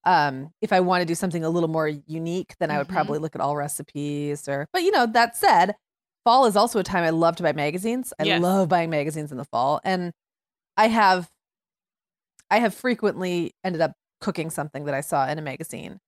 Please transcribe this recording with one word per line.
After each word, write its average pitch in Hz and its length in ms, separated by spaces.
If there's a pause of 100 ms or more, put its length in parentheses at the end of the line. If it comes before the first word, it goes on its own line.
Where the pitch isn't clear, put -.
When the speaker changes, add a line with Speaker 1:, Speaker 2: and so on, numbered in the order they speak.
Speaker 1:
um, 147 460 (100)
if 196 100
I 185 100
wanna 180 260
do 165 80
something 175 280
a 160 80
little 165 200
more 160 180
unique, 165 720
then 160 100
I 147 60
would 143 100
Speaker 2:
Mm-hmm. 180 80
Speaker 1:
probably 151 240
look 156 160
at - 60
All 143 160
Recipes 147 880
or, 139 240
but, 359 120
you 359 80
know, 294 160
that 233 280
said, 196 420 (480)
fall 247 200
is 214 120
also 226 220
a 185 60
time 180 200
I 160 60
love 165 260
to 180 60
buy 151 120
magazines. 180 640
I 156 40
Speaker 2:
Yes. 185 180
Speaker 1:
love 185 260
buying 170 220
magazines 151 420
in 127 60
the 117 80
fall. 131 360
And 180 300 (640)
I 220 120
have, 190 420 (1200)
I 202 80
have 233 160
frequently 180 800 (100)
ended 180 160
up 156 140 (240)
cooking 165 300
something 147 380
that 147 80
I 139 80
saw 135 260
in 147 100
a 156 40
magazine. 147 640